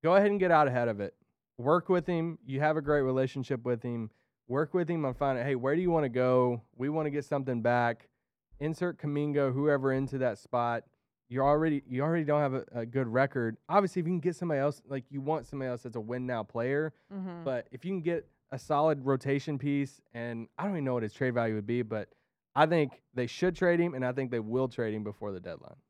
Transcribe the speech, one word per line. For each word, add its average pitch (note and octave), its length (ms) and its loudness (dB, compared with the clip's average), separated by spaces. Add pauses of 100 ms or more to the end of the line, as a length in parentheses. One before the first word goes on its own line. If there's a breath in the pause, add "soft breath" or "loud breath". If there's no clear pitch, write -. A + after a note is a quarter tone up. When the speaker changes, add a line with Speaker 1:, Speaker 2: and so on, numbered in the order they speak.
Speaker 1:
Go D#3+ 140 4
ahead G3+ 140 6
and G3+ 100 0
get F3+ 100 2
out D3+ 180 6
ahead B2 200 0
of G#2 120 -4
it. G2 140 -6 (440)
Work D#3 300 2
with F3+ 180 2
him. E3 380 -2
You C3+ 160 -4
have D3+ 160 2
a D#3 60 -2
great C#3+ 200 2
relationship C3 640 -2
with A#2+ 180 -2
him. A#2 280 -6 (380)
Work C#3+ 260 -2
with F3 160 0
him E3 140 -2
on C3 100 -2
finding, C3 300 -2
"Hey, C3+ 100 0
where C3 220 0
do F3 60 0
you F3+ 80 2
wanna D#3 180 2
go? B2+ 540 2 (140)
We B2+ 120 -4
wanna D3+ 220 -2
get C#3+ 140 -4
something C3 380 -2
back." A#2+ 460 2 (500)
Insert D#3+ 420 -4
Kuminga, C#3+ 520 0
whoever, C3+ 400 2
into C3+ 260 -2
that B2 200 0
spot. A#2+ 460 -2 (440)
You're C3 180 0
already, D3+ 420 4
you B2+ 140 -2
already D#3+ 220 0
don't D3 160 2
have C#3 140 0
a, C3 180 -4
a A#2 140 -6
good A#2+ 220 -2
record. A#2+ 480 0 (120)
Obviously, F#3+ 320 2
if D#3+ 60 -2
you F3 60 0
can F3+ 80 -2
get E3 160 -2
somebody D#3+ 240 -2
else, C#3+ 260 -2
like, C3 240 -8
you C#3 120 -8
want C#3+ 240 -4
somebody C3 240 -6
else B2 120 -6
that's A#2+ 140 -10
a A#2 40 -6
win B2 260 -6
now A#2+ 160 -4
player. C3+ 500 -2 (200)
Speaker 2:
Mm-hmm. F#3 300 -10
Speaker 1:
But B2+ 300 -4
if B2+ 120 -16
you F3+ 60 -6
can F#3+ 120 -4
get E3 260 -2 (220)
a C3+ 80 -8
solid D3 480 2
rotation C#3 520 0
piece, C#3+ 420 -2 (120)
and A#2 340 -8 (120)
I D#3+ 60 -6
don't G3+ 80 -2
even D#3+ 120 -4
know C3 100 0
what A#2+ 80 0
his G#2+ 120 -4
trade B2+ 180 0
value A#2 220 2
would G#2 120 -4
be, A#2+ 160 0
but A2 280 -6 (440)
I D3+ 120 6
think D#3+ 340 2 (140)
they B2 120 -2
should F3+ 300 -2
trade F3 240 4
him, E3+ 140 2
and C3 100 -4
I B2+ 80 -2
think C3 180 -2
they A#2+ 100 -2
will B2 280 0
trade A#2 260 -4
him G#2+ 100 -6
before G#2 280 -8
the F#2 80 -8
deadline. F2 360 -14 (140)